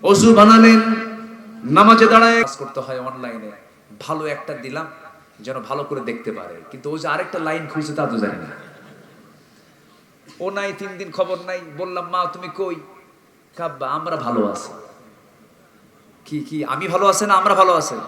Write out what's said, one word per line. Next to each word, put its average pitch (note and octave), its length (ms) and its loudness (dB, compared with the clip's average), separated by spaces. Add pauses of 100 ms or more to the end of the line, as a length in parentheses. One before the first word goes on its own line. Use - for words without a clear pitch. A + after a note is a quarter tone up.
অজু A3 320 6
বানালেন, A3 460 10 (840)
নামাজে G#3+ 420 6
দাঁড়ায় A3+ 360 6
কাজ - 140 -4
করতে C3+ 240 -10
হয় B2+ 200 -10
অনলাইনে, B2 500 -12 (500)
ভালো D#3 260 -6
একটা D3 260 -8
দিলাম C3+ 340 -10 (540)
যেন B2+ 280 -10
ভালো C#3 160 -6
করে C#3 160 -6
দেখতে A#2 320 -8
পারে, F2 280 -14 (100)
কিন্তু C#3+ 200 -12
ও D#3 80 -8
যে D#3+ 100 -8
আরেকটা F3+ 300 -6
লাইন D#3+ 360 -6
খুঁজছে D3+ 200 -6
তা C#3+ 120 -4
তো A#2 120 -4
জানি G2 140 -4
না। E2+ 140 -12 (1900)
ও F#3 100 -6
নাই, G3 280 -6
তিন G3 100 -12 (100)
দিন F#3 120 -14
খবর F3+ 260 -4 (100)
নাই, F#3 140 -10 (180)
বললাম, F3+ 320 -8
"মা F3+ 220 -2
তুমি F3+ 220 -14
কই?" F#3 200 -6 (840)
"কাব্বা, C#3+ 320 -8
আমরা D#3+ 280 -6
ভালো A#2 300 -4
আছি।" - 260 -10 (1500)
কি, D3+ 160 -8
কি, D3+ 240 -8
আমি D3 240 -6
ভালো F#3 180 0
আছি G3 200 2
না G3+ 80 2
আমরা F#3+ 200 2
ভালো F#3 200 4
আছি? C#3+ 200 -2 (140)